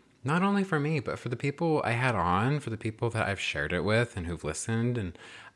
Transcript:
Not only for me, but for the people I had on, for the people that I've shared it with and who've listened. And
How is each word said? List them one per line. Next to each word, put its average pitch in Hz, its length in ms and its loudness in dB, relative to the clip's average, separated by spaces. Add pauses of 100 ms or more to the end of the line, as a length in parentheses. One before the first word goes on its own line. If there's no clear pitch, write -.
(240)
Not 156 180 2
only 202 220 4
for 170 160 0
me, 151 200 0
but 76 200 -4
for - 100 -8
the 120 60 -4
people 151 500 0
I 113 60 2
had 120 240 2
on, 98 440 4
for 117 120 -6
the 110 60 -4
people 113 340 -2
that 113 160 0
I've 98 120 0
shared 76 340 -2
it 85 100 2
with 113 340 2
and 87 80 -4
who've 82 180 -6
listened. 117 540 -2
And 92 180 -4 (400)